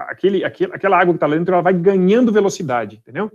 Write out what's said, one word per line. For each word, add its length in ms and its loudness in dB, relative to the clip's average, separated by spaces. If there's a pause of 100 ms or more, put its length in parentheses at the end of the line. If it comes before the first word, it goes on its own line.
(120)
aquele, 320 -2
aquele, 300 -6
aquela 260 0
água 140 2
que 80 -6
tá 40 2
lá 120 0
dentro, 160 -2
ela 100 2
vai 100 2
ganhando 600 2
velocidade, 640 -2
entendeu? 380 -10